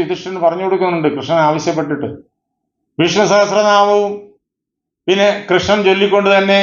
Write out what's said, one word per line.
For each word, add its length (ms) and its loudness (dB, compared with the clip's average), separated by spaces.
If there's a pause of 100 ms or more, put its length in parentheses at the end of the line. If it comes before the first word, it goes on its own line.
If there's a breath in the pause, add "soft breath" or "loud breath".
യുധിഷ്ഠിരന് 420 -6
പറഞ്ഞു 200 0
കൊടുക്കുന്നുണ്ട്, 520 0
കൃഷ്ണൻ 320 -2
ആവശ്യപ്പെട്ടിട്ട്. 600 -4 (920)
വിഷ്ണു 340 2
സഹസ്രനാമവും 800 2 (920)
പിന്നെ 220 2 (200)
കൃഷ്ണൻ 380 0
ചൊല്ലിക്കൊണ്ട് 440 2
തന്നെ 320 2